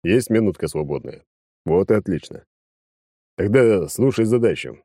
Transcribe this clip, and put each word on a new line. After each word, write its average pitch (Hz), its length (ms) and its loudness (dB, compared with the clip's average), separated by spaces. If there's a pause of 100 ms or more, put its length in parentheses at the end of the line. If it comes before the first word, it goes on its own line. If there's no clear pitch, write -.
Есть 101 260 0
минутка 107 380 0
свободная? 71 560 -8 (420)
Вот 90 260 0
и - 20 4
отлично. - 500 -4 (920)
Тогда 104 500 2
слушай 117 380 0
задачу. 107 600 -2